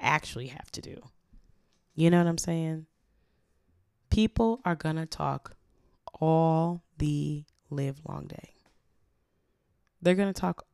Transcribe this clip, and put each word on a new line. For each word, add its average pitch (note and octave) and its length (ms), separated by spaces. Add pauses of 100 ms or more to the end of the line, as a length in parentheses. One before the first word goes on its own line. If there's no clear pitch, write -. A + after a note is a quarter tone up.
actually C3 460
have - 260
to - 80
do." - 300 (840)
You E3 160
know F3 80
what E3+ 80
I'm E3+ 120
saying? D#3+ 480 (1200)
People A3+ 560
are E3+ 100
gonna D#3+ 320
talk C#3 500 (580)
all E3 680 (140)
the D3 480 (260)
live C#3 380
long - 180
day. - 280 (1500)
They're F3 140
gonna G3 180
talk - 420